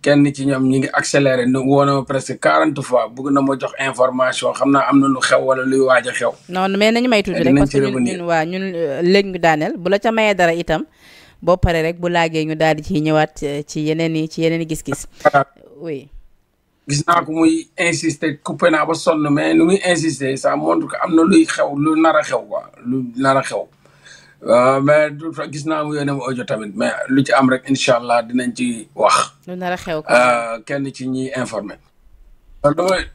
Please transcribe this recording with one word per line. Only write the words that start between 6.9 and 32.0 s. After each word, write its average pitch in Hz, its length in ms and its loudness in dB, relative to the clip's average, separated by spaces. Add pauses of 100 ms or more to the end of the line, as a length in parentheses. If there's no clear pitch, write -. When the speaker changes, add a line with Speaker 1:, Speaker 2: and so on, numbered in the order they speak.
Speaker 2:
nañu 240 160 0
may 214 140 2
tuuti 170 200 -4
rek, 131 40 2
Speaker 1:
Dinañ 135 120 4
Speaker 2:
parce 143 120 2
que 143 80 0
Speaker 1:
ci 139 40 2
Speaker 2:
ñun, 131 80 -2
Speaker 1:
revenir. 127 260 -2
Speaker 2:
ñun, 175 100 -8
waa, 165 180 0
ñun, 185 180 -6 (120)
euh, 156 260 -4
léegi 196 300 4
ñu 185 80 -8
daaneel. 165 380 2
Bu 175 120 -4
la 202 100 2
ca 226 120 0
mayee 214 240 2
dara 175 180 2
itam, 170 320 -2 (560)
boo 175 160 2
paree 170 240 2
rek, 170 180 -4
bu 175 80 -4
laagee 165 380 0
ñu 156 100 -4
daal 156 220 2
di 156 60 -10
ciy 170 180 -2
ñëwaat, 156 420 0
euh, 143 240 -6
ci 156 140 -8
yeneen 160 340 -2
i, 160 140 -4
ci 165 140 -8
yeneen 165 180 0
i 160 80 -4
gis-gis. - 380 -8 (160)
Speaker 1:
Voilà. 143 220 0 (360)
Speaker 2:
Oui. 151 260 -12 (800)
Speaker 1:
Gis 147 180 -2
naa 170 160 2
ko 156 120 -8
muy 160 340 2 (100)
insister, 160 640 -2
coupé 175 300 0
naa 156 140 0
ba 165 80 -2
sonn, 156 360 0
mais 156 240 2
nu 165 120 6
muy 196 180 2
insister, 147 540 0
ça 143 180 0
montre 160 320 -2
que - 160 -10
am - 120 -2
na 233 80 6
luy 165 220 6
xew, 147 300 -2
lu 156 240 0
nar 160 160 4
a 151 80 4
xew, - 240 -2
quoi, 82 160 -8 (220)
lu 123 320 -4
nar 135 180 2
a 135 60 2
xew. 107 260 -8 (760)
Euh, 127 360 4
mais 147 320 4
du 151 220 -10
fa, 147 180 -10
gis 147 140 -10
naa 156 180 -2
mu 151 140 -6
yónnee 143 180 -2
ma 131 80 -6
audio 123 220 -6
tamit, 110 300 -6
mais 117 180 -2 (160)
lu 135 160 2
ci - 80 0
am 131 160 4
rek, 127 200 0
incha 131 280 2
allah, 120 260 0
dinañ 120 320 -4
ci 120 400 -6
wax. - 380 0 (140)
Speaker 2:
Lu 180 100 -12
nar 180 160 -6
a - 20 -4
xew, 165 260 -8
quoi. - 140 0
Speaker 1:
Euh, 117 500 2
kenn 143 280 -6
ci 127 160 -10
ñi 131 260 -4
informé. 107 380 -6 (920)